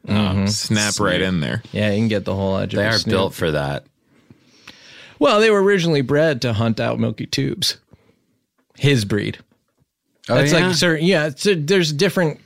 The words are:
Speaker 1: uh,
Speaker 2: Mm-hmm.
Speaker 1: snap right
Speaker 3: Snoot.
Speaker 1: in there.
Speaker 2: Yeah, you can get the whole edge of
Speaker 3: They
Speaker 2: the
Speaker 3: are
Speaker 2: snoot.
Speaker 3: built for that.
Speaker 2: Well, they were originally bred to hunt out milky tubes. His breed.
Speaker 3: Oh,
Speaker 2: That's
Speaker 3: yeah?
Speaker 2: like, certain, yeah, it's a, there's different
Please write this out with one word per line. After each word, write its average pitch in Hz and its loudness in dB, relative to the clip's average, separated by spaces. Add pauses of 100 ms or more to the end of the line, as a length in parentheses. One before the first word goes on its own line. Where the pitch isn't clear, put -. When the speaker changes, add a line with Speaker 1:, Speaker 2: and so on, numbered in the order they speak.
Speaker 1:
uh, 104 -2
Speaker 2:
Mm-hmm. 98 0
Speaker 1:
snap 104 -2
right 92 0
Speaker 3:
Snoot. 92 0
Speaker 1:
in 92 0
there. 67 -4
Speaker 2:
Yeah, 104 -2
you 101 0
can 113 0
get 101 -2
the 98 -4
whole 98 -2
edge 101 -4
of 101 -2
Speaker 3:
They 101 0
Speaker 2:
the 107 0
Speaker 3:
are 110 0
Speaker 2:
snoot. 110 -2
Speaker 3:
built 95 0
for 82 -2
that. 71 -4 (1400)
Speaker 2:
Well, 254 4
they 220 4
were 202 4
originally 170 2
bred 143 0
to 123 -2
hunt 113 0
out 117 -2
milky 117 -4
tubes. - -4 (1000)
His 135 2
breed. 107 -4 (920)
Speaker 3:
Oh, 117 0
Speaker 2:
That's 147 2
Speaker 3:
yeah? 175 4
Speaker 2:
like, 180 0
certain, 160 0
yeah, 160 2
it's 143 -6
a, 208 4
there's 160 0
different 165 0